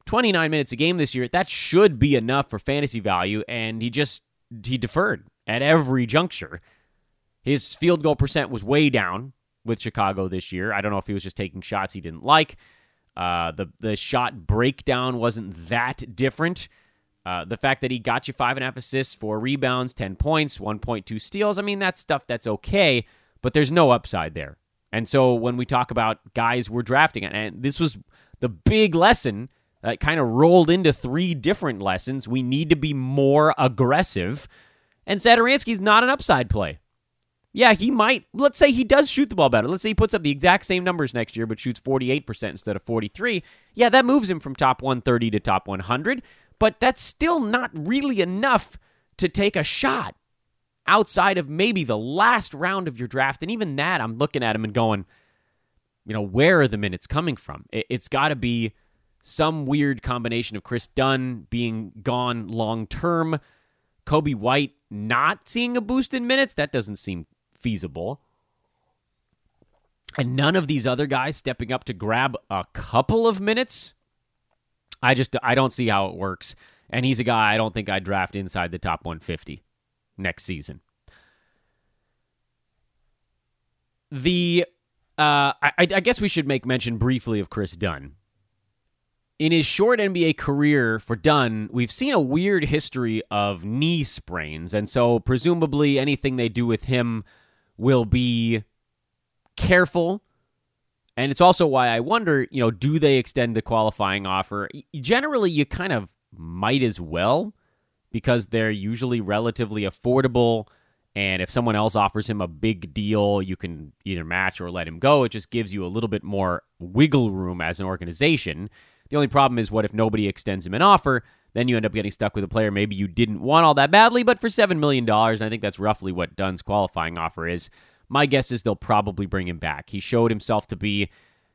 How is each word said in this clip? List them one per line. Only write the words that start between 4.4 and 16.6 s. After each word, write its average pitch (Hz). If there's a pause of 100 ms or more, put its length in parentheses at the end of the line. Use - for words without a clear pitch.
he 123
deferred 165 (200)
at 117
every 135
juncture. 117 (800)
His 135
field 170
goal 151
percent 143
was 107
way 143
down 110 (320)
with 113
Chicago 98
this 92
year. 95
I 101
don't 104
know 98
if -
he 104
was 95
just 98
taking 95
shots 95
he 98
didn't 80
like. 156 (600)
Uh, 87
the, 87 (120)
the 107
shot 110
breakdown 127
wasn't 101
that 120
different. 156 (580)